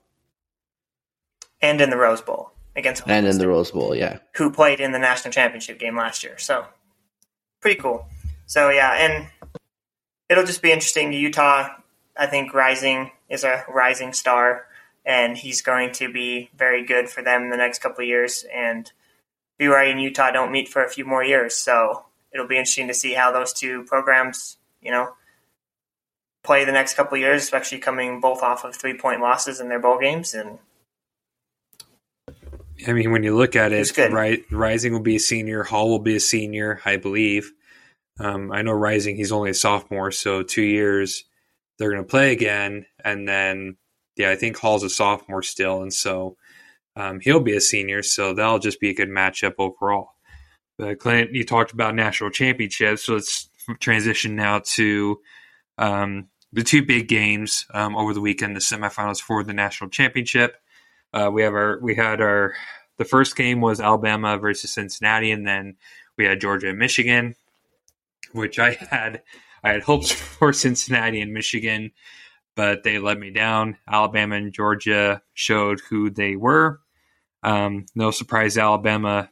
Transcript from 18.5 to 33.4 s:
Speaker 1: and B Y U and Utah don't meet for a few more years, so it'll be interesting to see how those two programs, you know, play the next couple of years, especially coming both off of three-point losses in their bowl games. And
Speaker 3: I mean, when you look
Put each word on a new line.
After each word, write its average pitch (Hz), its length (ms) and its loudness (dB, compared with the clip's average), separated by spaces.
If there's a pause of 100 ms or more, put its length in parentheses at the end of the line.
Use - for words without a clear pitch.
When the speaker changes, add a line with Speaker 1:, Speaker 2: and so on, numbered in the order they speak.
Speaker 1:
and 117 380 -6 (640)
B 143 120 2
Y 139 160 8
U 135 60 4
and 135 100 -2
Utah 135 300 2
don't 127 200 0
meet 131 160 -2
for 135 160 0
a 127 60 -2
few 135 160 -10
more 131 180 0
years, 131 320 2
so 113 500 2 (280)
it'll 131 140 -6
be 131 100 -2
interesting 131 300 -2
to 123 60 -4
see 127 200 -4
how 127 180 4
those 127 220 -2
two 127 300 -8
programs, 131 720 0 (240)
you - 80 -12
know, 123 240 -2 (1300)
play 139 220 4
the 135 60 2
next 135 240 2
couple 139 200 0
of 135 40 -2
years, 139 240 2
especially 131 340 -4
coming 127 440 -4
both 131 200 2
off 123 220 0
of 123 120 -12
three-point 127 460 -4
losses 127 380 0
in 123 100 -8
their 120 100 -4
bowl 123 200 4
games. 156 340 -2
And 107 240 -10 (2250)
Speaker 3:
I 117 60 0
mean, 113 180 2
when 110 120 2
you 107 120 2
look 123 200 4